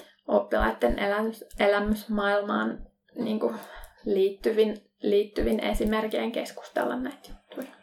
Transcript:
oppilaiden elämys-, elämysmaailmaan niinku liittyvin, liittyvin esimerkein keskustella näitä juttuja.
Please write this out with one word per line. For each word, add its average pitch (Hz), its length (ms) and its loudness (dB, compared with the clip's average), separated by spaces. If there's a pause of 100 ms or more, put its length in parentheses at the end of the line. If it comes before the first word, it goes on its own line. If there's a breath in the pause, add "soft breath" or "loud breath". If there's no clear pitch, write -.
(280 loud breath)
oppilaiden 214 720 2
elämys-, 214 460 -2 (140)
elämysmaailmaan 208 1200 0 (360)
niinku 220 380 -2 (520 loud breath)
liittyvin, 208 720 2 (240)
liittyvin 208 580 2
esimerkein 220 720 0
keskustella - 640 -4
näitä 254 340 -8
juttuja. - 380 -14 (160)